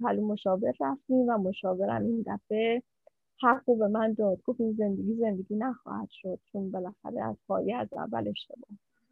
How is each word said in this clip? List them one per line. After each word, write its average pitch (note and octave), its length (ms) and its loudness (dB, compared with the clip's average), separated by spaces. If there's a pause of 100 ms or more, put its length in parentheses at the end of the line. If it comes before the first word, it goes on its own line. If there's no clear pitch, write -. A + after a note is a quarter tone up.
پلو G#3 240 0
مشاور G#3 520 0
رفتیم C4+ 380 0
و A#3+ 200 4
مشاورم G3 680 0
این A3+ 220 0
دفعه A3 560 -2 (580)
حق B3+ 260 4
رو A#3+ 80 6
به G#3+ 120 4
من A3 260 2
داد. G3+ 320 2
گفت: B3 160 0
"این A3 120 2
زندگی G3+ 420 0
زندگی G#3 400 0
نخواهد G#3+ 560 -4
شد، F#3 280 -8 (120)
چون G3 200 -4
بالاخره F#3+ 520 -6
از G#3+ 120 -4 (120)
پایه، F#3+ 280 0
از A3 180 -6
اول A3 340 -4
اشتباه. - 420 -10 (420)